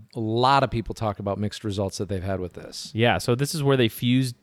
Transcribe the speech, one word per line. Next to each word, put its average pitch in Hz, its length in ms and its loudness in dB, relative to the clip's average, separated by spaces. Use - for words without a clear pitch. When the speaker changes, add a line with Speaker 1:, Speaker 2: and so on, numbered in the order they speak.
Speaker 1:
a 123 60 -8
lot 123 420 4
of 113 80 -2
people 113 240 -4
talk 107 240 -4
about 98 180 -2
mixed 104 280 -6
results 98 320 -4
that 101 100 -6
they've 92 160 -4
had 95 160 -4
with 90 140 -8
this. - 420 -14
Speaker 2:
Yeah, 110 220 4
so - 180 2
this 139 180 -2
is 156 80 -4
where 139 140 4
they 120 140 4
fuse 123 540 0